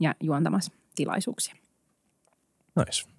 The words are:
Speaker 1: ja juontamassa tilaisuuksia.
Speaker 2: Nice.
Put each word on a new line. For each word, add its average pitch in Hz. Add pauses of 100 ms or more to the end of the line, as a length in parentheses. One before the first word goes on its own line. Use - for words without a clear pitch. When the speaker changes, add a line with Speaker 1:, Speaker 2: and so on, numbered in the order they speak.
Speaker 1:
ja 160
juontamassa 156 (220)
tilaisuuksia. - (1200)
Speaker 2:
Nice. - (100)